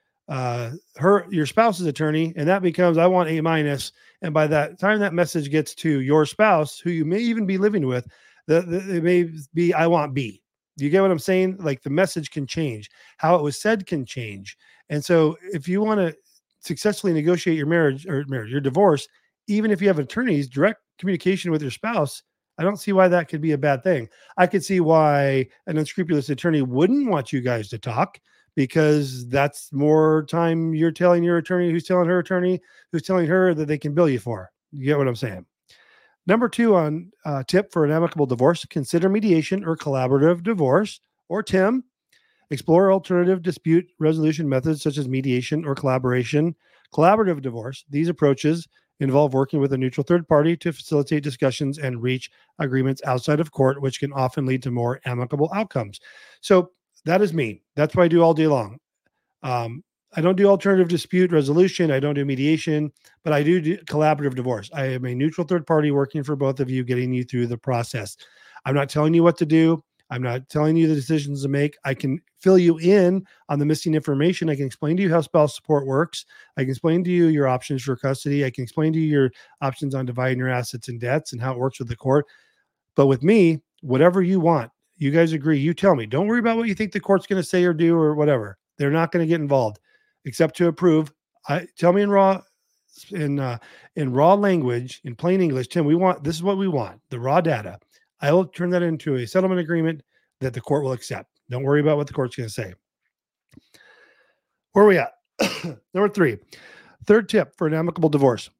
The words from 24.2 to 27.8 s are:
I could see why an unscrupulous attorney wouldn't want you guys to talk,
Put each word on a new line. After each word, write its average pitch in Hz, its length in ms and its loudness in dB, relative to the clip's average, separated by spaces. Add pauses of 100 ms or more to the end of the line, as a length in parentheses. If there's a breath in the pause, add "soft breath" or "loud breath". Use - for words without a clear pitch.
I 180 100 4
could 180 180 -2
see 190 160 0
why 143 680 2 (180 soft breath)
an 156 120 -4
unscrupulous 156 500 -2
attorney 151 340 0
wouldn't 185 480 0
want 143 220 -2
you 135 80 -2
guys 120 300 -4
to 113 80 -10
talk, 123 420 -4 (340)